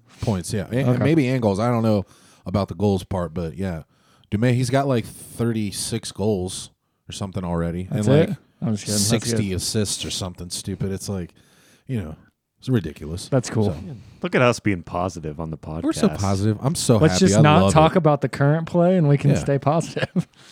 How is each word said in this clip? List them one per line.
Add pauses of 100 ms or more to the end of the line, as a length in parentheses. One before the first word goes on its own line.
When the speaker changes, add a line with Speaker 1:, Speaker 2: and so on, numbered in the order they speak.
(220)
Speaker 1:
Points,
yeah.
And,
Speaker 2:
Okay.
Speaker 1:
maybe
and
goals.
I
don't
know (400)
about
the
goals
part,
but
yeah. (480)
Dumais,
he's
got,
like,
thirty-six
goals (360)
or
something
already.
Speaker 2:
That's
Speaker 1:
and,
Speaker 2:
it?
Speaker 1:
like, (240)
Speaker 2:
I'm
just
kidding.
That's
good.
Speaker 1:
sixty
assists
or
something
stupid.
It's
like, (520)
you
know, (420)
it's
ridiculous.
Speaker 2:
That's
cool.
Speaker 1:
So. (460)
Speaker 3:
Look
at
us
being
positive
on
the
podcast.
Speaker 1:
We're
so
positive.
I'm
so
Speaker 2:
Let's
Speaker 1:
happy.
Speaker 2:
just
Speaker 1:
I
Speaker 2:
not
Speaker 1:
love
Speaker 2:
talk
Speaker 1:
it.
Speaker 2:
about
the
current
play,
and
we
can
Speaker 1:
Yeah.
Speaker 2:
stay
positive. (240)